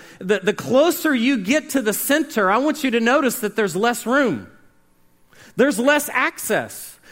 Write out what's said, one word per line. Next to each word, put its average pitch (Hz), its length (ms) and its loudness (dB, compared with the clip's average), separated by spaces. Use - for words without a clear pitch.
the, 196 220 0
the 196 140 0
closer 302 600 2
you 254 220 2
get 226 320 -2
to 269 120 0
the 208 120 0
center, 262 580 0
I 214 60 4
want 285 260 -2
you 262 80 0
to 233 80 0
notice 247 400 2
that 208 160 -6
there's 202 180 0
less 226 320 -2
room. 220 420 0
There's 226 240 2
less 285 300 2
access. 226 920 -4